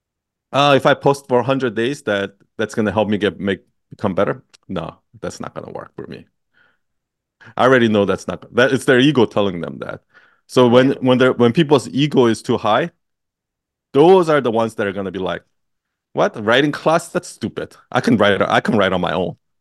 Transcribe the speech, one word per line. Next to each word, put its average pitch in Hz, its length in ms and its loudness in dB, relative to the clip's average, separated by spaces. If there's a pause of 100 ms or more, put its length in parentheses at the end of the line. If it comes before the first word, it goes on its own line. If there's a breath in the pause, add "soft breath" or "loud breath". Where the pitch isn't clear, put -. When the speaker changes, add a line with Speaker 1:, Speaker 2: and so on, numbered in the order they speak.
(520)
Speaker 1:
"Uh, 139 240 2
if 131 100 2
I 147 100 4
post - 340 -2
for 123 100 2
a 120 40 0
hundred 131 320 -2
days, 123 280 -4
that, 98 320 -4 (220)
that's 107 180 -8
gonna 107 160 -2
help 101 160 0
me 104 100 -2
get, 92 220 -4
make, 95 220 -6 (280)
become 98 260 -6
better." 127 280 -4 (240)
No, 82 320 -12 (220)
that's - 180 -12
not - 140 -14
gonna - 180 -16
work - 240 -16
for - 120 -16
me. - 200 -18 (1300 loud breath)
I 104 80 0
already 123 240 4
know 107 180 2
that's 92 220 -4
not, - 280 -12
that, 120 180 2
it's 123 120 -2
their 127 140 4
ego 131 260 4
telling 95 360 -4
them 69 180 -10
that. - 240 -14 (440 soft breath)
So 127 200 4
when, 127 220 4
Speaker 2:
Yeah. - 100 -4
Speaker 1:
when 127 200 2
they're, 127 140 4
when 120 200 2
people's 143 360 0
ego 139 360 0
is 110 160 -2
too 113 160 -2
high, 120 340 -2 (1040)
those 170 360 6
are 147 120 2
the 120 100 -2
ones 113 240 -2
that 110 120 -4
are 98 40 -6
gonna 95 200 -8
be 95 80 -8
like, 87 240 -6 (680)
"What? 180 300 -2
Writing 131 280 2
class? 160 380 -2
That's - 200 -8
stupid. - 460 -10 (160)
I 127 100 -2
can - 160 2
write, 101 240 2
I - 180 0
can 113 180 -2
write 95 160 2
on 90 80 -2
my 85 120 -2
own 85 240 -6 (240)